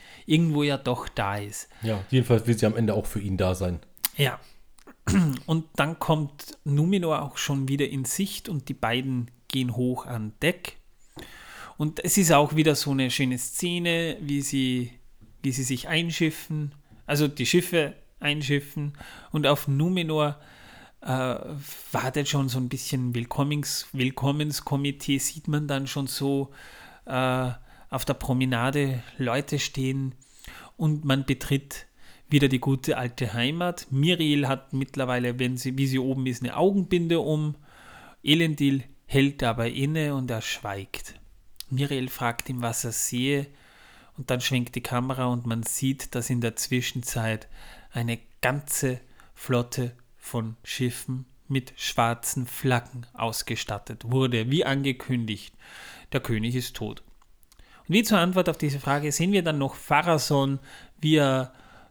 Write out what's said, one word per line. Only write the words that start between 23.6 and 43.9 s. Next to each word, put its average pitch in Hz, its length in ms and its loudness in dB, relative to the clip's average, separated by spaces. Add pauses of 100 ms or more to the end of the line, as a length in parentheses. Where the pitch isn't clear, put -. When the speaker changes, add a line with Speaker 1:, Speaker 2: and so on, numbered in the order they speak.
Speaker 1:
Willkommenskomitee, 139 1300 0
sieht - 280 -6
man 147 200 0
dann 139 180 -2
schon 139 220 -4
so, 139 440 -2 (540)
äh, 127 460 0 (400)
auf 131 140 -4
der 139 100 0
Promenade 131 880 0 (140)
Leute 135 420 0
stehen 135 560 -2 (640)
und 151 280 0
man 135 200 2
betritt - 600 -2 (440)
wieder 143 180 6
die 127 120 2
gute 135 380 0
alte 123 360 -2
Heimat. 165 580 -2
Miriel 147 560 4
hat 135 260 -2
mittlerweile, 123 640 -2
wenn 127 180 0
sie, 131 200 -4
wie 135 100 2
sie 131 120 0
oben 131 260 0
ist, 123 160 -2
eine 120 160 -4
Augenbinde 170 640 2
um. 151 360 0 (680)
Elendil 147 600 2 (220)
hält 139 380 2
dabei 117 260 0
inne 147 460 -2
und 127 160 -4
er 110 100 -4
schweigt. - 720 -8 (560)
Miriel 131 400 -2
fragt - 400 -4
ihn, 123 140 -4
was 113 200 -2
er 117 80 -4
sehe, 139 540 0 (720)